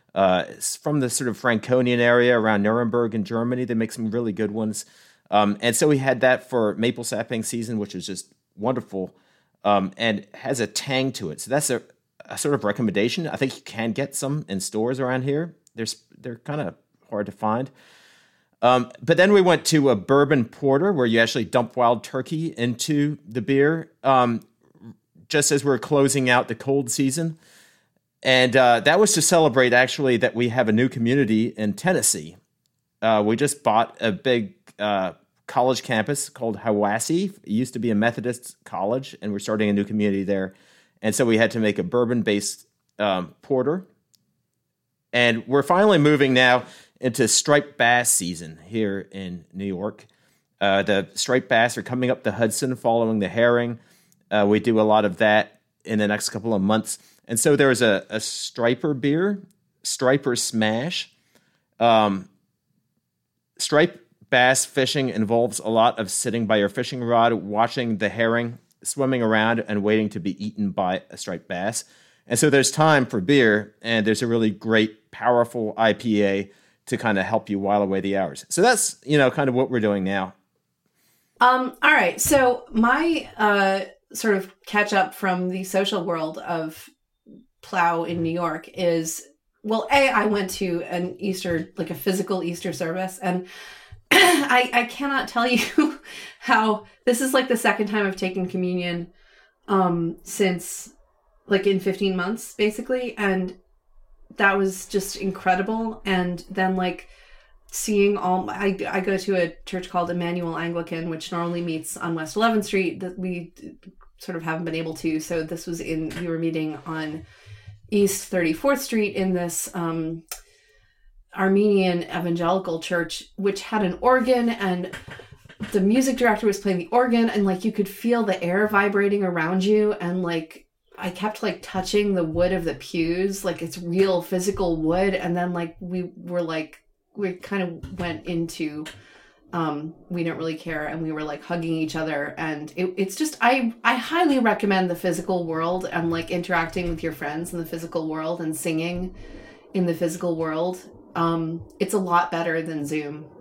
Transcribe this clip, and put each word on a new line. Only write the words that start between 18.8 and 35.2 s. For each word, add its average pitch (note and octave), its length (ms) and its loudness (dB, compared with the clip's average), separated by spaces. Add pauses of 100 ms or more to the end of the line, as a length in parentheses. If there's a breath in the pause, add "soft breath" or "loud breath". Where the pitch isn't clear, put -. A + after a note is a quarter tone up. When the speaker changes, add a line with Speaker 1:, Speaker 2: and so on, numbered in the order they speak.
Speaker 1:
but D#3+ 140 2
then F#3+ 160 6
we G3+ 80 8
went F3 260 4
to C#3 240 4
a A2+ 60 4
bourbon C#3 480 4
porter C#3+ 480 0
where C3+ 120 2
you A2+ 140 4
actually A2+ 280 2
dump A#2 300 0
wild A#2+ 280 2
turkey D#3 520 -6
into C#3+ 720 -2
the A2+ 160 -6
beer, C#3+ 480 2 (140)
um, B2 360 4 (880)
just D3 220 2
as C#3 140 2
we're C3 160 2
closing C#3 500 2
out B2 160 4
the A2+ 80 -8
cold C3+ 380 -2
season. D#3 460 -2 (840 soft breath)
And, B2+ 340 4
uh, B2 240 6
that D#3 200 4
was G#3+ 140 4
to E3 60 2
celebrate, C3 520 4
actually, B2+ 460 4
that A#2+ 160 0
we A#2 160 0
have A#2 180 2
a A2 40 4
new A#2+ 160 4
community A#2 600 2
in G#2 260 -4
Tennessee. G2 640 -2 (640)
Uh, A2 240 4
we A2+ 80 2
just C#3 300 -2
bought A2+ 360 2
a A2 120 0
big, A#2 420 -2 (240)
uh, G2 340 -2 (340)